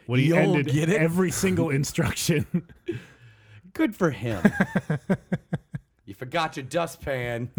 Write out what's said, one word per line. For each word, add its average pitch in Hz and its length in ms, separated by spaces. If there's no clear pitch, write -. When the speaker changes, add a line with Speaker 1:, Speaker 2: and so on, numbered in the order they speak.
Speaker 1:
what 123 140
he 151 80
Speaker 2:
You'll 165 100
Speaker 1:
ended 170 300
Speaker 2:
get 151 220
it? 185 120
Speaker 1:
every 170 300
single 170 380
<laughs> - 20
instruction. 147 760
Speaker 2:
Good 302 220
for 170 160
him. 107 280
Speaker 1:
<laughs> - 1160
Speaker 2:
You - 80
forgot 156 440
your 135 80
dustpan. 127 920